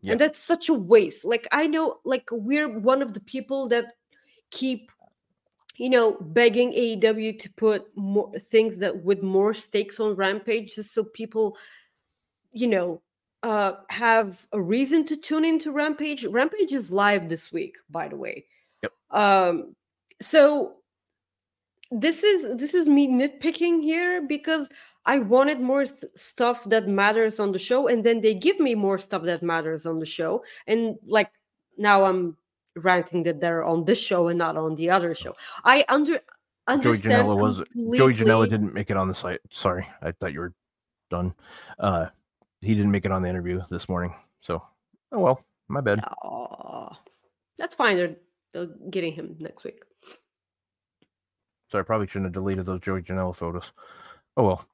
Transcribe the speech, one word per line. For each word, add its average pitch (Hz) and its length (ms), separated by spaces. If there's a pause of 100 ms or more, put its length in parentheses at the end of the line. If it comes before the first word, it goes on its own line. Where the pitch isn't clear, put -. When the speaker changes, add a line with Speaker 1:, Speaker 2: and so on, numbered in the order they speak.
Speaker 1:
Yeah. 196 120
Speaker 2:
And 233 80
that's 302 180
such - 300
a 320 40
waste. 196 520
Like, 233 260
I 302 160
know, 311 380
like, 254 260
we're 240 480
one 262 220
of 233 120
the 202 60
people 262 500
that 233 240 (560)
keep, 262 420 (880)
you 254 120
know, 233 320
begging 233 520
A 233 200
E - 20
W 220 420
to - 160
put 214 320 (100)
more 202 420
things 220 400
that 180 260
with 196 200
more 196 300
stakes 208 460
on 214 160
Rampage 208 600
just 214 180
so 220 100
people, 220 540 (920)
you 240 160
know, 175 340 (420)
uh, 208 300 (160)
have 226 640
a 208 100
reason 262 440
to 311 100
tune 311 300
into 320 260
Rampage. 294 540
Rampage 285 480
is 214 180
live 196 380
this 160 220
week, 156 260 (120)
by 156 180
the 143 100
way. - 280 (380)
Speaker 1:
Yep. - 80 (200)
Speaker 2:
Um, 190 640 (460)
so 294 520 (1160)
this 285 340
is, 311 340
this 277 160
is 349 140
me 285 200
nitpicking 311 720
here 349 400
because 294 480 (360)
I 262 120
wanted 262 420
more 262 260
th-, - 180 (120)
stuff 240 500
that 208 220
matters 214 520
on 196 120
the 185 60
show, 247 300
and 233 160
then 233 180
they 220 140
give 359 240
me 262 160
more 196 240
stuff 185 240
that 170 180
matters 165 460
on 165 100
the 160 80
show, 165 380 (240)
and, 226 280 (120)
like, 208 240 (460)
now 202 260
I'm 185 340 (380)
ranting 175 480
that 160 180
they're 170 220
on 170 220
this 233 140
show 175 280
and 175 100
not 165 200
on 156 180
the 165 160
other 175 240
show. - 200 (300)
I 269 240
under-, 294 240
Speaker 1:
Joey 294 80 (460)
Speaker 2:
understand 117 600
Speaker 1:
Janela 104 120
was, 104 180
Joey 87 80
Speaker 2:
completely. 226 480
Speaker 1:
Janela 110 360
didn't 104 260
make 98 160
it 98 60
on 95 100
the 92 80
site. 90 240 (100)
Sorry, 92 380 (160)
I 82 80
thought - 220
you 73 80
were 90 120 (560)
done. 90 240 (460)
Uh, 90 260 (560)
he 107 140
didn't 101 160
make 98 140
it 98 60
on 95 120
the 90 60
interview 90 300 (120)
this 87 180
morning, 87 240 (260)
so, 87 220 (500)
oh 240 80
well, 131 240 (240)
my 139 140
bad. 107 180 (220)
Speaker 2:
Aw, - 760 (600)
that's 339 160
fine. 220 240
They're, 175 180 (380)
they're 175 140 (240)
getting 170 220
him 160 260
next - 240
week. - 180 (1900)
Speaker 1:
Sorry, 104 100
I 87 40
probably 110 200
shouldn't 98 200
have 90 80
deleted 95 340
those 92 140
Joey 95 200
Janela 92 340
photos. 85 360 (640)
Oh 135 60
well. 95 200 (100)